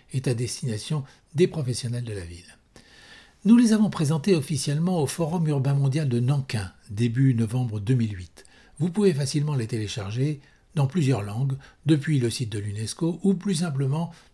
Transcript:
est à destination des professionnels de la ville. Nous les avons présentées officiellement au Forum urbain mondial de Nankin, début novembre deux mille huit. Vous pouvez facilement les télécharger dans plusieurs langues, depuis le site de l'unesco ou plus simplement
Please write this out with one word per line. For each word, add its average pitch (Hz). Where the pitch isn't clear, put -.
est 131
à 123
destination 120
des 170
professionnels 120
de 113
la 92
ville. 85
Nous 233
les 233
avons 214
présentées 156
officiellement 156
au 135
Forum 165
urbain 139
mondial 139
de 120
Nankin, 123
début 120
novembre 113
deux 104
mille 110
huit. 90
Vous 175
pouvez 196
facilement 147
les 113
télécharger 113
dans 143
plusieurs 135
langues, 127
depuis 151
le 117
site 110
de 104
l'unesco 110
ou 196
plus 196
simplement 151